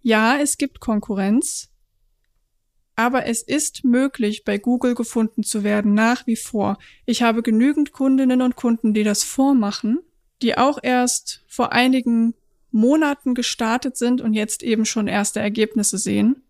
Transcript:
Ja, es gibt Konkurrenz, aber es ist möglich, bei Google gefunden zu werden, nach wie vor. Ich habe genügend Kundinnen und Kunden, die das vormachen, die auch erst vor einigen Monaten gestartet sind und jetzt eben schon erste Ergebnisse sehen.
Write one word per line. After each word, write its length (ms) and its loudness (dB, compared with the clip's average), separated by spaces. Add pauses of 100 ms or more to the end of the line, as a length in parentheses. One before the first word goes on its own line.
Ja, 360 2
es 200 -2
gibt 220 -6
Konkurrenz, 880 -2 (1300)
aber 300 0
es 160 -4
ist 420 -4
möglich, 600 0
bei 160 -2
Google 340 0
gefunden 480 -2
zu 220 -4
werden, 320 2
nach 320 0
wie 80 0
vor. 420 -4 (280)
Ich 180 0
habe 180 2
genügend 500 2
Kundinnen 520 2
und 120 0
Kunden, 380 0
die 100 2
das 200 0
vormachen, 760 0 (440)
die 140 0
auch 240 2
erst 680 -2
vor 260 -2
einigen 600 2 (360)
Monaten 600 2
gestartet 640 -2
sind 240 0
und 140 0
jetzt 260 -4
eben 240 0
schon 220 -2
erste 320 -2
Ergebnisse 580 -2
sehen. 520 0